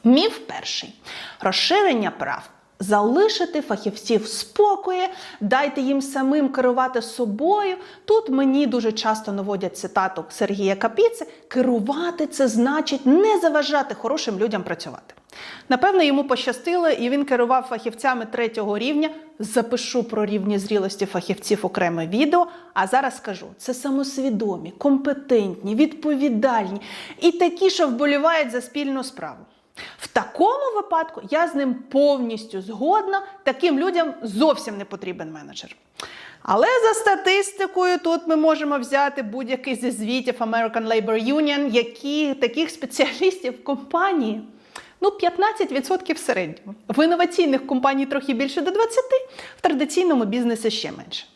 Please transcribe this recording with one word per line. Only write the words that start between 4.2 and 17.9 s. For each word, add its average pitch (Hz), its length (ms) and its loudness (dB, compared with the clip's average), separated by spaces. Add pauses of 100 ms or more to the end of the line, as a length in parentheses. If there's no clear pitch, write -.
в - 40 -8
спокої, 381 800 0 (340)
дайте 269 400 2
їм 269 200 2
самим 277 480 2
керувати 254 520 2
собою. 311 760 0 (300)
Тут 440 240 2
мені 269 380 2
дуже 226 240 0
часто 220 400 -2
наводять 196 460 -4
цитату 185 520 -2
Сергія 196 460 0
Капіци: 392 520 2 (200)
"Керувати — 277 800 0
це 269 200 0
значить 269 580 0
не 381 340 6
заважати 285 560 2
хорошим 233 440 -2
людям 214 240 0
працювати". - 500 -10 (560)
Напевно, 359 340 4
йому 285 200 4
пощастило, 277 680 0
і 240 200 0
він 285 160 0
керував 247 380 2
фахівцями 233 600 -4